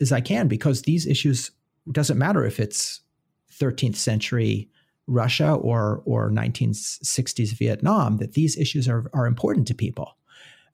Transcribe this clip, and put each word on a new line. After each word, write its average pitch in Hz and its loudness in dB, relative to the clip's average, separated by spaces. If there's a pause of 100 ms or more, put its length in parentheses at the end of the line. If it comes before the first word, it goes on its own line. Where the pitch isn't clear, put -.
as 135 2
I 123 4
can, 190 2
because 120 0
these 160 0
issues, 139 0 (380)
doesn't 143 0
matter 147 2
if 110 -2
it's - -4 (500)
thirteenth 123 -2
century 110 0 (380)
Russia 127 2
or, 110 0
or 113 0
nineteen 113 0
sixties - -4
Vietnam, 117 2
that 110 -6
these 151 2
issues 139 0
are, 117 -2
are 127 2
important 120 0
to 123 -2
people. - -6 (560)